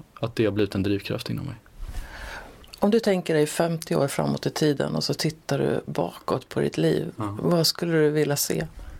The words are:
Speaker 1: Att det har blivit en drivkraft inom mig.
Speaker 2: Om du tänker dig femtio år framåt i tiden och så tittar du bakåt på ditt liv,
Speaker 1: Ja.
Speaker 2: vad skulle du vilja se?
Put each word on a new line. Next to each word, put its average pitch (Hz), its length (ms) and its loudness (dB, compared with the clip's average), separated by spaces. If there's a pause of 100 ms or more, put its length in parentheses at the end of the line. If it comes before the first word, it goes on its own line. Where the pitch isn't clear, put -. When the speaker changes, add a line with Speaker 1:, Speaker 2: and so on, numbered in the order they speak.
(200)
Speaker 1:
Att 113 160 -4
det 110 100 4
har 101 60 4
blivit 101 240 0
en 95 80 2
drivkraft 101 460 -2
inom 95 160 -4
mig. 110 100 -8 (1200)
Speaker 2:
Om 202 120 4
du 226 80 6
tänker 185 340 2
dig 151 140 6
femtio 170 480 0
år 139 120 4
framåt 143 380 -2
i 139 40 2
tiden 147 460 2
och - 80 0
så - 100 -2
tittar 151 460 -2
du 139 220 0 (100)
bakåt - 580 -4
på - 100 -2
ditt 143 180 0
liv, 160 400 2
Speaker 1:
Ja. 104 240 -4
Speaker 2:
vad 165 260 4
skulle 170 240 -2
du 151 180 4
vilja 147 260 2
se? - 180 -2 (460)